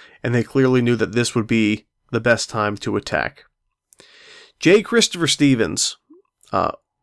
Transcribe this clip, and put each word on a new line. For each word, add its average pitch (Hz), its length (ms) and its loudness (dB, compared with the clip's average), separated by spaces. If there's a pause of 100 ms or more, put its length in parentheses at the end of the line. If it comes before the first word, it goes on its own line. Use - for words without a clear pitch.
(240)
and 117 120 -2
they 117 80 0
clearly 127 380 2
knew 120 140 2
that 104 180 -2
this 120 200 -2
would 110 140 -2
be 110 400 0 (240)
the 117 80 -2
best 113 300 0
time 104 280 -4
to 101 180 -6
attack. - 500 -6 (1120)
J. 185 240 4
Christopher 185 440 0
Stevens, 131 720 0 (540)
uh, 92 220 0 (300)